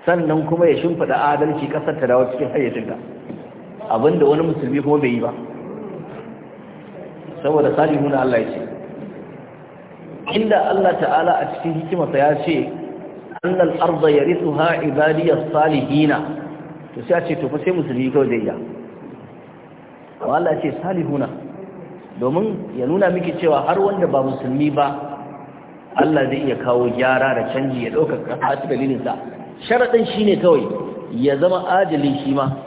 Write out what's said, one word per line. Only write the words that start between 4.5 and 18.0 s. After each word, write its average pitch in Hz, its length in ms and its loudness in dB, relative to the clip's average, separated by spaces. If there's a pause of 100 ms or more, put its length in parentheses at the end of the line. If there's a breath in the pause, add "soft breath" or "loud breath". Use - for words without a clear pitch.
kuma 147 160 4
bai 135 100 2
yi 120 100 0
ba. 117 120 -2 (2000)
Saboda 147 320 4
salihuna 143 460 2
Allah 127 180 2
ya 110 120 -2
ce. - 100 -6 (1700)
Inda 208 240 4 (100)
Allah 190 300 4
Ta'ala 165 400 2
a - 60 -2 (100)
cikin 160 320 -4
hikimarsa 151 300 0
ya 147 260 6
ce, 147 240 0 (760)
"Annal 180 360 4
arda 160 320 4
yarithuha 156 720 2
ibadiyas 156 720 2
salihina." 147 640 4 (760)
To 120 120 -12
sai 175 160 4
a - 40 -6
ce, 156 120 -2
to 143 80 -2
fa 139 160 -4
sai 180 80 0
musulmi 131 400 -2